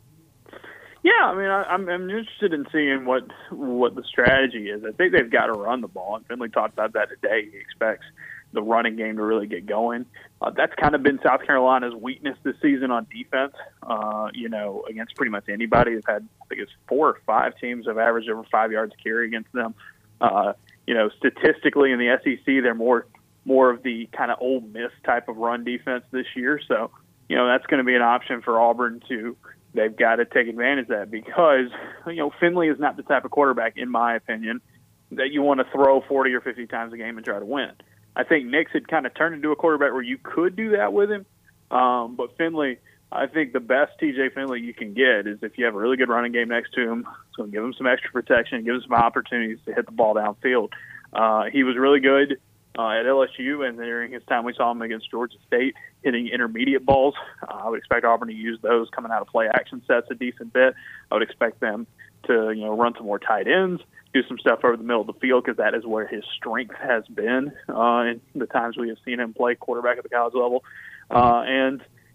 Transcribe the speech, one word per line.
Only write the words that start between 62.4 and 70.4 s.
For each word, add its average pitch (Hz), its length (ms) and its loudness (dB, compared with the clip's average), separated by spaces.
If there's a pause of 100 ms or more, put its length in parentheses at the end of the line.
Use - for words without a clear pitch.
you 110 140 -6
know, 107 120 -2
run 117 200 2
some 113 100 -12
more 101 120 -2
tight 107 300 -2
ends, 180 340 2 (320)
do 127 140 4
some 123 100 -10
stuff 117 240 2
over 120 140 4
the 113 80 -12
middle 117 160 0
of 104 80 -6
the 104 60 -10
field 127 300 2
'cause 120 120 -4
that 107 180 2
is 117 100 -4
where 110 220 -2
his 107 160 -8 (140)
strength 113 400 -6
has 117 320 -2
been, 127 420 -2 (180)
uh, 117 380 2
in 117 140 -4 (160)
the 120 100 -4
times 117 300 -2
we 120 120 -4
have 113 160 -10
seen 123 140 -6
him 113 140 -6
play 120 240 0
quarterback 120 400 -2
at 127 80 -12
the 120 40 -16
college 120 260 0
level. 123 280 0 (480)